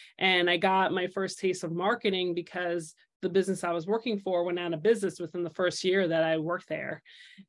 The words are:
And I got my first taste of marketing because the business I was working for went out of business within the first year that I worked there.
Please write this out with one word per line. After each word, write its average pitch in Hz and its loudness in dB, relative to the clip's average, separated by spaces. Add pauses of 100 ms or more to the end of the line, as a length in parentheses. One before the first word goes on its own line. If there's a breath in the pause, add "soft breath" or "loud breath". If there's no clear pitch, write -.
(180 loud breath)
And 180 4
I 175 4
got 190 2
my 180 -2
first 190 -6
taste 185 -2
of 165 -6
marketing 185 0
because 175 -6 (260 soft breath)
the 185 -2
business 190 0
I 175 0
was 170 -4
working 220 -2
for 185 0
went 175 -2
out 170 -2
of 156 -6
business 196 2
within 175 -6
the 170 -4
first 175 -2
year 185 4
that 160 4
I 160 2
worked 170 -4
there. 143 -8 (460 loud breath)